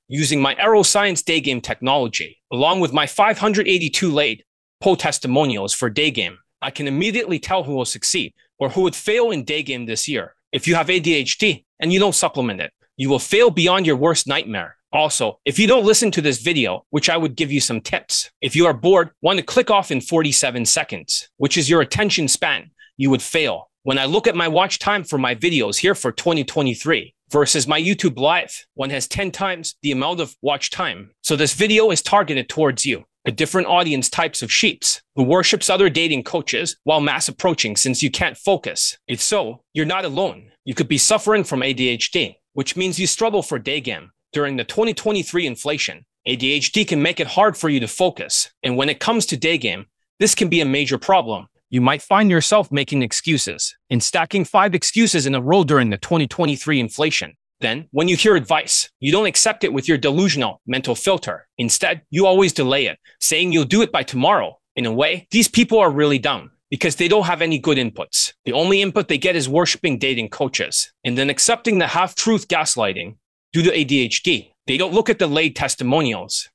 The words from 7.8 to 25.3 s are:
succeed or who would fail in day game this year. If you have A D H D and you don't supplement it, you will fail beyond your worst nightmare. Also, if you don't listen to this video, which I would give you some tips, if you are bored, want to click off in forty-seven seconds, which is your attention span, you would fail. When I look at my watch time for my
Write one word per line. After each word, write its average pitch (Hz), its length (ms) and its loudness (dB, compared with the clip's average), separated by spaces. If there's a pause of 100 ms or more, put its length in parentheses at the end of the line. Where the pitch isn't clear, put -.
succeed - 480 -4 (240)
or 135 120 -2
who 185 120 0
would 180 140 2
fail 233 340 0
in 156 140 -4
day 151 180 -4
game 127 240 -8
this 110 220 -6
year. 120 260 -6 (180)
If 127 160 -6
you 170 60 4
have 165 160 2
A 185 100 2
D 165 140 2
H 139 240 -2
D 208 280 0 (140)
and 165 140 0
you 190 60 4
don't 196 160 2
supplement 123 440 -2
it, 76 140 -10 (240)
you 135 120 -2
will 135 100 2
fail 220 320 4
beyond 180 340 2
your 151 100 2
worst 156 300 0
nightmare. 110 500 -6 (160)
Also, 143 540 0
if 143 140 0
you 214 80 4
don't 233 180 6
listen 214 260 4
to 170 100 -2
this 135 200 0
video, 113 480 -2
which 147 200 0
I 165 80 2
would 156 180 -2
give 147 160 -4
you 139 100 0
some 117 180 -2
tips, - 520 -6 (100)
if 127 140 -4
you 165 100 4
are 160 80 4
bored, 170 380 4 (100)
want 185 160 2
to 170 80 -4
click - 240 2
off 202 220 2
in 131 100 -2
forty-seven 135 640 0
seconds, - 720 -4
which 139 200 0
is 143 120 2
your 165 120 6
attention 180 460 0
span, 139 440 -2 (260)
you 135 120 2
would 131 120 4
fail. 131 480 -2 (140)
When 135 160 -2
I 135 60 0
look 175 220 0
at 202 80 2
my 170 120 0
watch 175 320 0
time 208 240 -2
for 151 140 -4
my 127 180 0